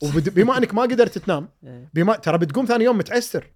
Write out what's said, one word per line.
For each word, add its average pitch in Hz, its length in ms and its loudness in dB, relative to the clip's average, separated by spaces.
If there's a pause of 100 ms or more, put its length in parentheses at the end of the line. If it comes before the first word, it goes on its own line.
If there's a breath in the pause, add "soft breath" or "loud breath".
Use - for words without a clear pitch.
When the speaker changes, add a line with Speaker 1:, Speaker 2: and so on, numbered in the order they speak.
Speaker 1:
وبد-، 147 320 -2
بما 233 240 2
أنك 233 160 0
ما 233 80 2
قدرت 233 360 2
تنام، 165 300 -4
Speaker 2:
<laughs> - 160 -20
إيه. 127 300 -20
Speaker 1:
بما، 185 220 2
ترى 165 220 -2
بتقوم 170 280 -2
ثاني 233 180 2
يوم 240 140 2
متعسر. 185 580 -4